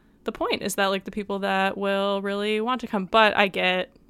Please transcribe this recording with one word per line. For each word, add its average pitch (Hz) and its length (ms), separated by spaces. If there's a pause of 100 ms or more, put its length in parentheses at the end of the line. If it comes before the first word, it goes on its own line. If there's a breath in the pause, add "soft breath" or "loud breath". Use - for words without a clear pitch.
(240 soft breath)
the 220 80
point, 381 300
is 196 140
that, 196 120
like, 190 180
the 202 60
people 196 280
that 190 380
will 196 440
really 208 400
want 240 200
to 233 60
come." 190 180
But 220 320
I 202 100
get, 185 480 (140)